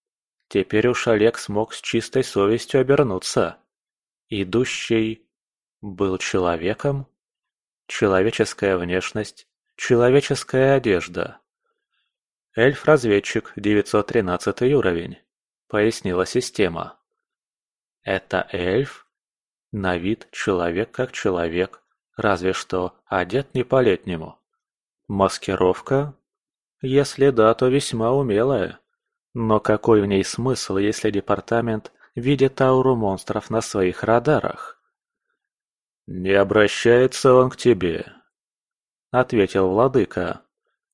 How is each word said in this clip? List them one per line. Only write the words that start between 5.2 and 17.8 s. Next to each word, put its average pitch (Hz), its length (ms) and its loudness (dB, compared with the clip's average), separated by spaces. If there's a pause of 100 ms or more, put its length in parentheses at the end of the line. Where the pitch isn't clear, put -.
был 95 380 -4
человеком? 95 880 -4 (800)
Человеческая 98 880 0
внешность, 90 720 -6 (260)
человеческая 131 1000 2
одежда. 90 640 -2 (1160)
"Эльф-разведчик, 120 1000 2
девятьсот 104 500 0
тринадцатый 101 680 -2
уровень", 90 440 -2 (480)
пояснила 104 580 -2
система. 90 720 -4 (1080)